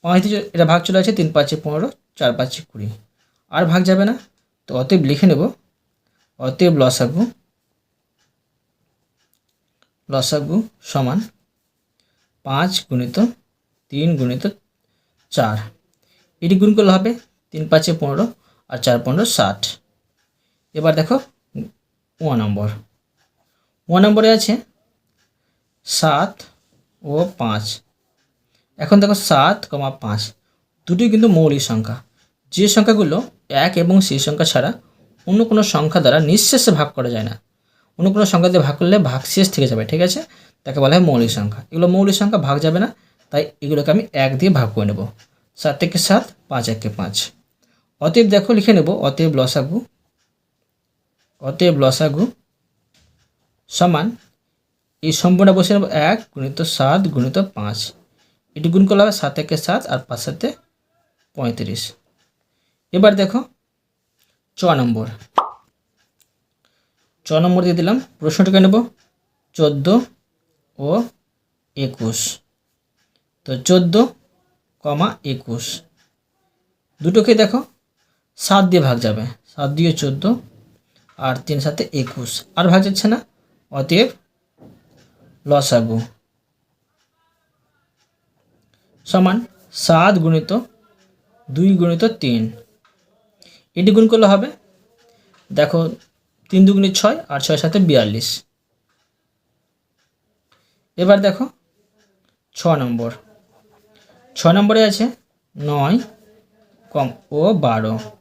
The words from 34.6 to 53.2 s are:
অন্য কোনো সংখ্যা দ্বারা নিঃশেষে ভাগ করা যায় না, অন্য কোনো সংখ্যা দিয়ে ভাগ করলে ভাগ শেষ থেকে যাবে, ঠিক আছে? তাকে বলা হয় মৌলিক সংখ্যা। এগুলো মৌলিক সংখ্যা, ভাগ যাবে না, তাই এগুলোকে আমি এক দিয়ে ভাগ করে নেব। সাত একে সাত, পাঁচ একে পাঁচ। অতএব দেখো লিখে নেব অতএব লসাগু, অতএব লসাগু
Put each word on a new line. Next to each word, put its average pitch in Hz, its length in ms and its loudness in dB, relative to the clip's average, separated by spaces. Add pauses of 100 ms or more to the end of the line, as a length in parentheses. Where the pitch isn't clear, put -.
অন্য 196 180 2
কোনো 214 160 2 (120)
সংখ্যা 156 280 0
দ্বারা 135 180 4 (100)
নিঃশেষে - 480 2
ভাগ 147 160 0
করা 123 220 -4
যায় 110 140 -6
না, 104 40 -12 (680)
অন্য 180 160 2
কোনো 208 160 2
সংখ্যা 180 200 2
দিয়ে 170 160 4
ভাগ 143 100 -2
করলে 180 180 2 (140)
ভাগ 131 120 -4 (120)
শেষ 190 200 4
থেকে 131 140 0
যাবে, 110 240 -2
ঠিক 160 160 0
আছে? 185 120 -4 (460)
তাকে 139 180 -6
বলা 139 120 4
হয় 180 140 6
মৌলিক 117 280 2
সংখ্যা। 104 240 -6 (100)
এগুলো 170 240 0
মৌলিক 196 240 2
সংখ্যা, 208 280 0
ভাগ 143 80 0 (100)
যাবে 160 180 0
না, 247 60 -4 (420)
তাই 147 100 -2 (200)
এগুলোকে 147 300 -2
আমি 214 120 2 (200)
এক 135 140 0
দিয়ে 185 200 2
ভাগ 120 180 2
করে 104 120 0
নেব। 101 120 -4 (600)
সাত - 240 -4
একে 180 240 -4
সাত, 202 160 2 (240)
পাঁচ 123 260 -6
একে 107 240 -8
পাঁচ। 98 180 -8 (840)
অতএব 185 320 4
দেখো 196 240 2
লিখে 202 160 2
নেব 165 160 4 (180)
অতএব 156 320 0
লসাগু, 135 380 -2 (1600)
অতএব 147 420 0
লসাগু 143 400 2 (1500)